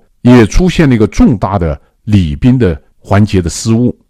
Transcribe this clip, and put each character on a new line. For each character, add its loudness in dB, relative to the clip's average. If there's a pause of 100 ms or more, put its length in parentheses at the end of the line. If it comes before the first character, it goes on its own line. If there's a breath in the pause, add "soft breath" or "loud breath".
(200)
也 4
出 0
现 0
了 2
一 0
个 2
重 0
大 -4
的 -4 (240)
礼 0
宾 0
的 0 (200)
环 0
节 -2
的 -6
失 -4
误。 -2 (140)